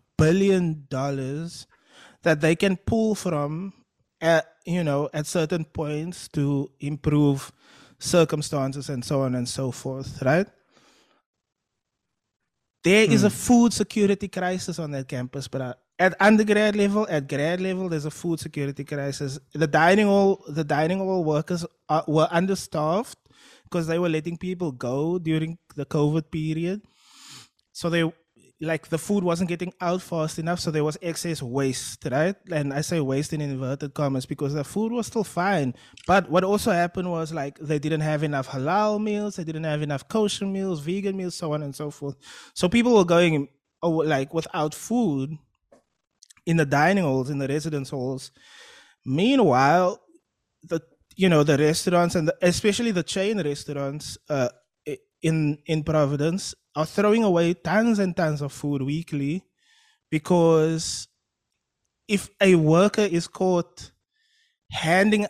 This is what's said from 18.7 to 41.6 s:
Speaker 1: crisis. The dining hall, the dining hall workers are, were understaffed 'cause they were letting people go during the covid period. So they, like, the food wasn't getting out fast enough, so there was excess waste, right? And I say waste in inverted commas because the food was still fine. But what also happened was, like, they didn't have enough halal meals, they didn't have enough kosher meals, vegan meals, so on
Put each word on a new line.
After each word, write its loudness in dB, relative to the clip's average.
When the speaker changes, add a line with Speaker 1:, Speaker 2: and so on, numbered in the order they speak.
Speaker 1:
crisis. -6
The 0
dining 6
hall, 4
the -4
dining 0
hall -2
workers -2
are, 0
were 4
understaffed -2
'cause -2
they 0
were 0
letting -4
people -4
go -2
during -2
the -6
covid 0
period. -4
So -6
they, 2
like, -4
the -2
food 0
wasn't 0
getting -6
out -2
fast -4
enough, -4
so -4
there 0
was -2
excess -6
waste, -4
right? 0
And -2
I -2
say -2
waste -2
in -4
inverted -6
commas -2
because -4
the -4
food -4
was -4
still -2
fine. -2
But 4
what 4
also 0
happened -2
was, -4
like, -8
they -2
didn't -2
have -2
enough -2
halal 0
meals, -4
they -8
didn't -8
have -2
enough -6
kosher -2
meals, -4
vegan -4
meals, -6
so -6
on -4